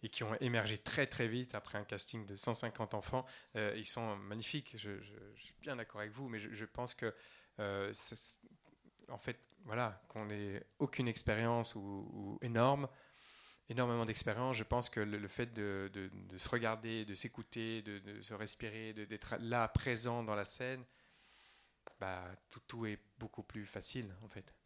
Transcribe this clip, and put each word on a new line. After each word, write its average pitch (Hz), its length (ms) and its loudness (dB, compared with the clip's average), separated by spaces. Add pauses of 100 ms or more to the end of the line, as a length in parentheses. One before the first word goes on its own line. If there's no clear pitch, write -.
et 113 60 -4
qui - 160 -2
ont 110 160 2
émergé 113 380 4
très, - 300 2
très 117 200 2
vite 123 280 0
après 104 220 -4
un 104 60 0
casting 104 420 -2
de 98 120 -8
cent 117 160 2
cinquante 110 400 0
enfants. 127 320 2 (320)
Euh, 104 180 2
ils 110 100 -4
sont 113 300 0
magnifiques, 104 640 -4
je, 104 240 -6
je, 104 120 -14 (220)
je - 80 -18
suis - 180 -18
bien 139 140 -4
d'accord 110 240 -8
avec 107 140 -4
vous, 131 160 -6
mais 113 100 -2
je, 104 140 -6
je 110 120 -4
pense 120 300 -2
que, 113 180 0 (460)
euh, 101 320 2
c'est, - 480 -4 (720)
en 123 80 -6
fait, - 200 -4 (280)
voilà, 110 420 0
qu'on 107 200 -6
n'ait 104 360 -2 (160)
aucune 131 300 2
expérience 117 680 4
ou, 107 60 -4
ou 101 600 -4
énorme, 127 460 6 (800)
énormément 117 380 4
d'expérience, 117 500 2
je 113 80 2
pense 120 260 4
que 110 120 2
le, 104 160 2
le 101 100 -2
fait 120 260 -2
de, 98 400 0
de, 95 160 -4 (200)
de 92 80 -8
se - 100 -2
regarder, 113 560 2
de 104 100 -4
s'écouter, 113 680 -2
de, 104 180 -6
de 101 220 -10
se 104 120 -8
respirer, 107 600 -4
de, 107 100 -6
d'être 107 360 -4
là, 117 280 4
présent 120 560 2
dans 107 100 2
la 101 120 2
scène, 127 380 -2 (1160)
bah, 92 240 -2 (260)
tout, - 180 -16
tout 113 180 -4
est 104 140 -2 (200)
beaucoup 113 240 -8
plus 107 220 -8
facile, 101 580 -4
en 107 60 -14
fait. - 260 -12 (100)